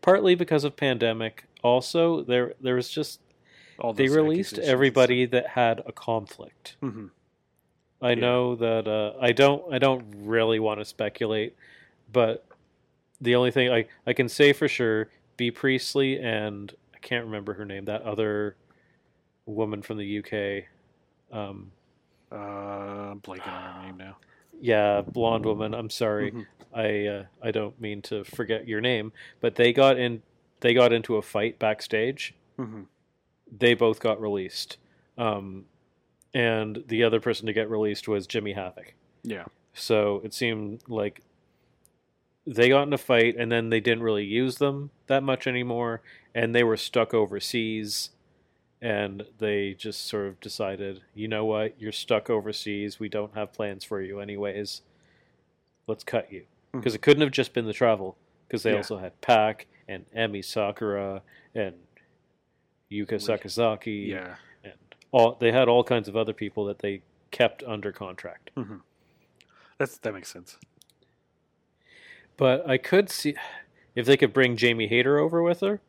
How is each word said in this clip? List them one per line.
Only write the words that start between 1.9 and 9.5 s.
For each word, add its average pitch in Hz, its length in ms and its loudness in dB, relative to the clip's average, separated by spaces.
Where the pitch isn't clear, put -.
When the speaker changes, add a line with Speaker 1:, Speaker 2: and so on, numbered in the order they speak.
Speaker 1:
there, 123 380 0
there 127 140 0
was 123 160 -2
just - 300 -6
Speaker 2:
All 113 160 -4
Speaker 1:
they 135 120 4
Speaker 2:
those 139 100 4
Speaker 1:
released 156 360 2
Speaker 2:
accusations 202 160 -4
and 135 40 6
Speaker 1:
everybody 127 540 6
Speaker 2:
stuff. 120 60 -4
Speaker 1:
that 123 160 2
had 117 380 2
a 117 60 -14
conflict. - 880 -8
Speaker 2:
Mm-hmm. 110 240 -8
Speaker 1:
I 123 80 2
Speaker 2:
Yeah. 120 60 6
Speaker 1:
know 123 380 2
that, 113 320 0
uh, 107 320 -2
I 123 140 2
don't, 139 400 4